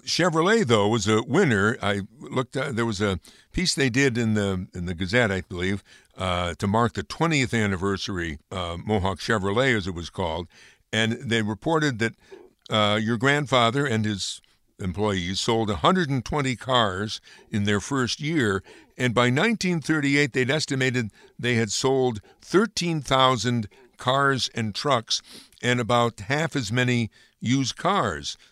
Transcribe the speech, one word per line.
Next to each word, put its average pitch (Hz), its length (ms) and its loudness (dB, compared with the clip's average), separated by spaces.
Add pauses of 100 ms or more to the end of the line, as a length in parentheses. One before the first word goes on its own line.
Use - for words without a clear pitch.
Chevrolet, 175 600 0
though, 107 220 4
was 107 220 0
a 110 140 4
winner. 117 600 2
I 101 200 -2 (180)
looked, 127 340 -6
uh, 143 160 -4
there 117 140 -2
was 104 160 -4
a 98 180 0 (320)
piece 175 240 -2
they 135 140 0
did 123 280 2
in 110 180 0
the, 98 380 0
in 90 120 -8
the 90 80 -6
Gazette, 98 360 0
I 95 120 -2
believe, 92 420 -4 (340)
uh, 90 360 -2
to - 140 -4
mark 113 260 2
the 98 100 -6
twentieth 151 500 0
anniversary, 95 840 -2 (100)
uh, 87 320 -6
Mohawk 98 380 -2
Chevrolet, 113 560 0
as 92 100 -2
it 92 80 -4
was 82 160 -10
called, 87 380 -6 (460)
and 110 200 0
they 117 280 -2
reported 135 580 -2
that, 113 140 0 (560)
uh, 104 320 2
your 113 160 0
grandfather 135 680 2
and 110 200 0
his 104 360 -4 (380)
employees 95 600 -2
sold 113 300 0
a 95 80 -2
hundred 165 320 2
and 135 140 -2
twenty 135 320 -2
cars 107 640 0 (320)
in 104 140 0
their 104 140 2
first 131 400 -2
year, 123 440 0 (340)
and 127 160 0
by 120 160 4
nineteen 180 500 0
thirty-eight, 143 540 2
they'd 127 180 0
estimated 131 600 0 (260)
they 120 180 0
had 113 160 0
sold 131 480 0 (220)
thirteen 175 600 0
thousand 123 640 2 (300)
cars 135 560 2
and 110 220 -4
trucks - 460 -2 (400)
and 123 180 0
about 120 420 0
half 143 340 -2
as 110 160 -4
many 123 380 0 (300)
used 131 380 -2
cars. 127 600 -2 (140)